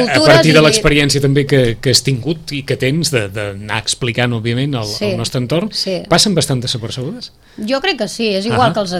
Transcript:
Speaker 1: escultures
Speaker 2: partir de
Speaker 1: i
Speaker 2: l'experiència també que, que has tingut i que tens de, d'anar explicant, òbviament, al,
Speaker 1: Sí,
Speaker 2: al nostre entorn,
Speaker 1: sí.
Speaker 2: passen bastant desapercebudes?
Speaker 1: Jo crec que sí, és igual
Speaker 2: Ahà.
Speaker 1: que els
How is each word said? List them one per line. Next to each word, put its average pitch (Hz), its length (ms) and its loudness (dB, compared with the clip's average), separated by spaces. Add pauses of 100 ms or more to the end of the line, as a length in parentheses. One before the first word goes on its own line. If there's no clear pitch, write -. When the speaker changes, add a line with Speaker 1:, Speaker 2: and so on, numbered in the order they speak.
Speaker 1:
escultures 151 320 6
Speaker 2:
partir 160 180 6
de 156 60 8
Speaker 1:
i - 20 6
Speaker 2:
l'experiència 147 600 2
també 139 260 4
que, 135 100 4 (220)
que 135 80 0
has - 160 2
tingut 139 480 -4
i 139 100 -4
que 127 140 -2
tens 147 320 0
de, 117 140 0 (100)
d'anar 104 480 -4
explicant, 120 560 -2
òbviament, 123 400 -2
al, 107 80 -4
Speaker 1:
Sí, 107 240 -4
Speaker 2:
al 95 80 -2
nostre 123 240 -4
entorn, 165 320 -2
Speaker 1:
sí. 190 220 -4 (120)
Speaker 2:
passen 175 300 2
bastant 131 240 -2
desapercebudes? 123 720 -8 (260)
Speaker 1:
Jo 254 240 -4
crec 381 220 -2
que 185 40 -6
sí, 220 300 -4
és 196 80 -4
igual 233 220 2
Speaker 2:
Ahà. 170 100 -2
Speaker 1:
que 208 80 -2
els 175 140 -8